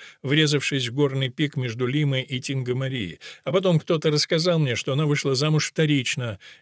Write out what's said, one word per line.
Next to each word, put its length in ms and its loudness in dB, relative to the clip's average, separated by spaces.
врезавшись 680 2
в 40 -8
горный 360 0
пик 260 -2
между 320 -2
Лимой 340 0
и 200 -6
Тинго-Марией, 800 -4
а 80 -2
потом 260 4
кто-то 320 0
рассказал 480 2
мне, 160 2
что 160 -4
она 140 0
вышла 300 0
замуж 340 0
вторично 680 0